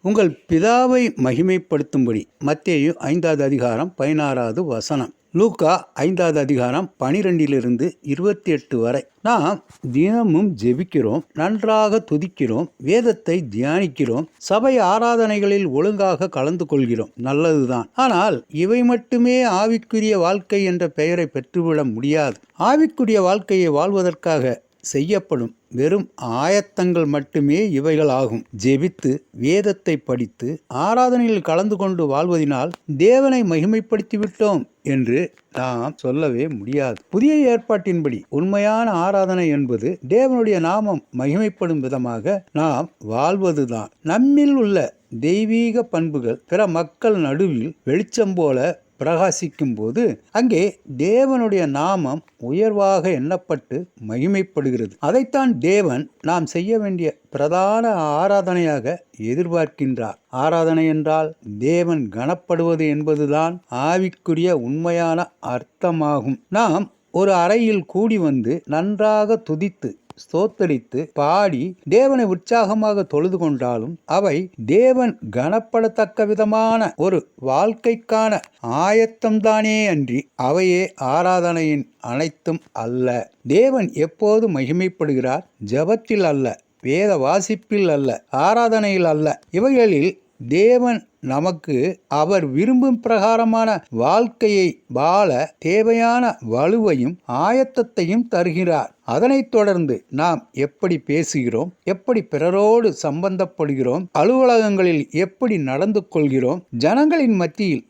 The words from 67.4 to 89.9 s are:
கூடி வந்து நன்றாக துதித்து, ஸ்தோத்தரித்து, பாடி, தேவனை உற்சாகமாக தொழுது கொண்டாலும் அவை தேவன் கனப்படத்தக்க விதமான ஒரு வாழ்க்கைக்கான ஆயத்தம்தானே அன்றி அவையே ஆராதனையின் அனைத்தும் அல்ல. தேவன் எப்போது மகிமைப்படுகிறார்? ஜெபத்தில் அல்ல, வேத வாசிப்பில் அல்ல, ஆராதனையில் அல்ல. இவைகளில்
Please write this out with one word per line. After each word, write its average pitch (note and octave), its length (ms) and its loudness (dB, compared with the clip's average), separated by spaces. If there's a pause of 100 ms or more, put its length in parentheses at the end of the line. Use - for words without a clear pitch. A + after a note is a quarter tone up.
கூடி G#3+ 320 0
வந்து C3+ 340 0 (140)
நன்றாக G#3 760 0
துதித்து, D#3 480 -6 (260)
ஸ்தோத்தரித்து, D#3+ 840 -2 (120)
பாடி, D#3+ 480 0 (260)
தேவனை B3+ 400 4
உற்சாகமாக G#3 800 0
தொழுது E3+ 340 -2
கொண்டாலும் B2+ 540 -2 (160)
அவை F3+ 260 2 (320)
தேவன் B3 460 4 (180)
கனப்படத்தக்க A3 960 0
விதமான G#3+ 720 0
ஒரு F3+ 220 0 (240)
வாழ்க்கைக்கான A3 960 0 (380)
ஆயத்தம்தானே A3 1080 2
அன்றி C#3 340 0 (200)
அவையே F3+ 420 2 (240)
ஆராதனையின் E3 800 0 (160)
அனைத்தும் D3+ 580 -6 (140)
அல்ல. A#2+ 440 -2 (300)
தேவன் A3 500 2
எப்போது G#3+ 520 0
மகிமைப்படுகிறார்? D3 920 -2 (200)
ஜெபத்தில் F3+ 600 0
அல்ல, C3+ 320 -2 (220)
வேத F#3 380 0
வாசிப்பில் F#3 720 0
அல்ல, C#3 320 -2 (160)
ஆராதனையில் G#3 720 2
அல்ல. D3+ 300 0 (100)
இவைகளில் G3+ 600 4 (380)